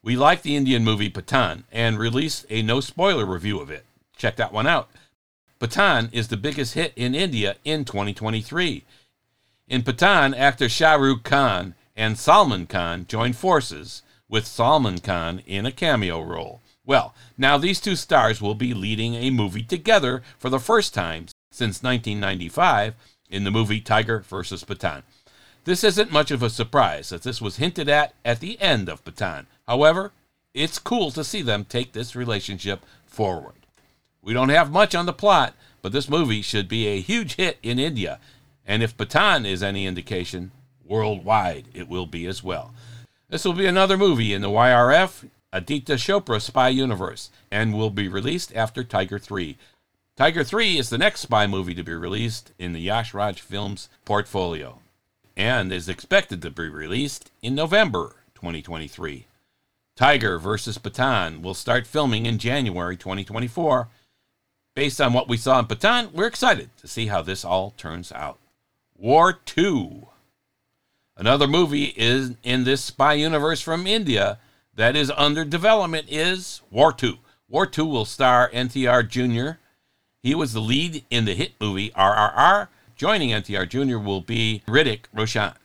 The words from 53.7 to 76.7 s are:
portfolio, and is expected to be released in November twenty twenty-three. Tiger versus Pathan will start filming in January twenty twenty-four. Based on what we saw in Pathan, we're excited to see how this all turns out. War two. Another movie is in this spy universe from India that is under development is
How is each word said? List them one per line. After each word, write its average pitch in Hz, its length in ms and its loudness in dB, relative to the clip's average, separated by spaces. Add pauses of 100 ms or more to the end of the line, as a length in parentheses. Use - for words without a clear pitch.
portfolio, 87 760 -2 (580)
and 104 360 0
is 90 160 -6
expected 131 540 -2
to 80 80 -10
be 80 180 -10
released 85 640 -8 (120)
in 123 120 -4
November 156 600 0 (200)
twenty 85 280 -10
twenty-three. 78 640 -12 (680)
Tiger 117 440 2
versus 104 400 -6
Pathan 98 640 -2
will 92 140 -8
start 120 320 -2
filming 117 400 0
in 113 120 -2
January 95 580 -4
twenty 95 280 -8
twenty-four. 123 640 -2 (840)
Based 139 260 -2
on 123 140 4
what 123 120 2
we 120 120 -2
saw 131 200 4
in 123 60 2
Pathan, 202 480 0
we're 175 140 -2
excited 226 500 0
to - 100 -20
see 113 200 -6
how 98 160 0
this 92 240 -6
all 95 320 0
turns 82 340 -10
out. 71 260 -8 (560)
War 156 380 6
two. 156 760 -2 (1080)
Another 135 300 4
movie 147 500 2
is 123 360 2 (120)
in 127 200 0
this 135 200 0
spy 147 300 2
universe 151 480 0
from 170 240 -4
India 135 520 0 (360)
that 120 200 4
is 143 220 0
under 147 300 0
development 170 640 2
is 180 500 -4 (100)